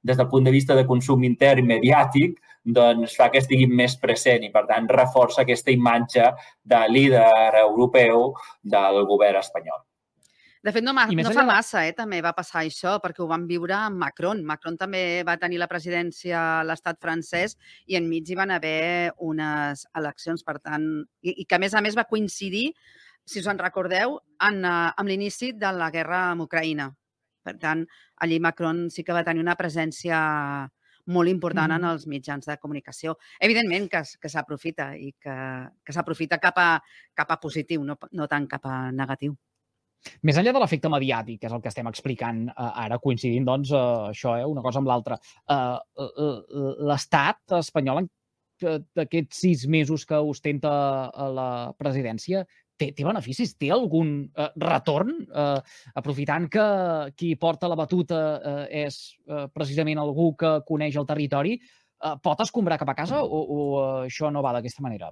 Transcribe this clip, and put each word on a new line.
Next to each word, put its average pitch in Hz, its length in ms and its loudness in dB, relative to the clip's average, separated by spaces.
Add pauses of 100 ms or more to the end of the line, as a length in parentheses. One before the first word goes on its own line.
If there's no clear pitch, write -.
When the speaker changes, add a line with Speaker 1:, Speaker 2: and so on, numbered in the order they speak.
Speaker 1:
des 131 140 2
del 135 100 4
punt 131 180 4
de 131 80 6
vista 135 220 6
de 131 100 6
consum 127 400 4
intern 127 380 6
i 120 100 4
mediàtic, 139 640 4 (240)
doncs, 117 540 4
fa 127 160 8
que 135 80 6
estigui 131 260 4
més 123 340 2
present 123 440 2
i, 104 80 -12
per 107 160 4
tant, 113 220 2
reforça 127 520 6
aquesta 123 300 2
imatge 120 580 4 (320)
de 113 180 6 (120)
líder 113 720 8
europeu 117 680 6 (300)
del 101 460 4
govern 101 320 6
espanyol. 80 440 -8 (760)
Speaker 2:
De 202 160 -2
fet, 233 100 0
no 269 80 0
ma-, 254 160 4
Speaker 3:
I 180 80 2
més 165 80 2
Speaker 2:
no 220 80 0
fa 269 80 4
Speaker 3:
enllà 240 140 4
Speaker 2:
massa, 202 320 2
eh, 170 100 -4
també 214 240 -6
va 170 160 -2
passar 170 300 -4
això, 185 340 -2
perquè 175 220 -8
ho 165 80 -4
vam 170 180 -2
viure 175 280 -2
amb 202 260 -4
Macron. 170 420 -4
Macron 156 320 -8
també 185 480 -4
va 170 160 -2
tenir 175 220 -4
la 175 80 -4
presidència 175 680 -4 (200)
a 160 80 -2
l'estat 165 340 -6
francès 170 560 -6 (300)
i 185 100 -4
enmig 165 320 -4
hi 180 80 -6
van 190 160 -2
haver 165 680 -2
unes 151 640 -4 (100)
eleccions, 160 480 -8
per 147 140 -10
tant, 156 300 -6 (340)
i, 180 160 -6
i 175 80 -12
que, 180 100 2
a 185 60 2
més 196 160 0
a - 20 4
més, 208 160 -2
va 226 140 0
coincidir, 214 640 -4 (560)
si 202 120 -8
us 170 60 -6
en 202 140 -4
recordeu, 185 580 -2 (220)
en, 196 240 0
eh, 170 320 0
amb 202 120 -4
l'inici 202 440 -6
de 202 240 -4
la 165 180 -4
guerra 175 380 -2
amb 170 140 -6
Ucraïna. 160 420 -4 (560)
Per 92 160 -12
tant, 160 240 -2 (400)
allí 165 160 0
Macron 170 500 -2
sí 170 140 -12
que 175 120 -4
va 170 80 -2
tenir 165 200 -2
una 175 120 0
presència 160 640 -4 (880)
molt 175 200 2
important 170 420 0
Speaker 3:
Mhm. 160 60 0
Speaker 2:
en 175 140 -2
els 151 160 -8
mitjans 139 400 -10
de 147 120 -8
comunicació. 147 580 -10 (240)
Evidentment 202 480 0
que 180 100 -4
s-, - 220 -8
que 160 80 -12
s'aprofita 147 680 -8
i 139 220 -16
que, 135 180 -12 (480)
que 147 80 -14
s'aprofita 165 460 -4
cap 180 200 2
a, 170 240 2 (320)
cap - 160 -4
a 160 100 -2
positiu, 151 440 -6
no, 143 120 -8 (160)
no 156 160 -6
tant 147 180 -4
cap 139 200 -10
a 131 260 -6
negatiu. 135 440 -6 (840)
Speaker 3:
Més 151 140 2
enllà 220 160 2
de 269 80 2
l'efecte 160 280 0
mediàtic, 120 520 -4
que 120 60 -10
és 113 60 -6
el 120 80 -8
que 120 80 -10
estem 117 200 -8
explicant, 117 600 -6
eh, 117 220 -8 (140)
ara, 117 140 -4
coincidint, 127 460 -2
doncs, 131 280 -2
eh, 120 400 0
això, 117 260 -4
eh, 123 60 -4
una 143 180 -6
cosa 127 160 -2
amb 135 100 0
l'altra, 123 300 -2 (300)
eh, 127 300 0 (180)
l-, 139 160 -10 (160)
l-, 135 480 -6 (160)
l'Estat 160 680 0
espanyol, 139 400 -2
en, 180 120 -4 (520)
eh, 160 160 -2 (160)
d'aquests 160 420 -2
sis 151 300 2
mesos 156 400 0
que 156 80 -4
ostenta, 143 1000 -2
eh, 135 200 -6
la 127 440 -6
presidència, 139 680 -4 (320)
té, 143 180 -4
té 139 100 -6
beneficis? 175 520 -4
Té 143 160 -2
algun, 160 380 0 (180)
eh, 151 180 -6 (140)
retorn? 165 520 -2 (120)
Eh, 143 320 -2 (420)
aprofitant 147 520 -4
que 214 140 2 (520)
qui 165 180 -2
porta 165 320 -2
la 160 100 -2
batuta, 165 420 -2 (180)
eh, 143 480 -6
és, 139 140 -12 (260)
eh, 147 260 -8
precisament 151 460 -2
algú 147 380 0
que 156 300 2
coneix 151 300 -2
el 143 100 -4
territori, 151 520 -2
eh, - 640 -12
pot 156 180 -2
escombrar 185 380 -2
cap 156 100 -4
a 135 60 -2
casa 240 280 -4
o, 156 200 -4
o, 147 160 -6 (460)
eh, - 20 -8
això 147 260 -4
no 143 100 -4
va 131 100 0
d'aquesta 120 300 -6
manera? 98 300 -10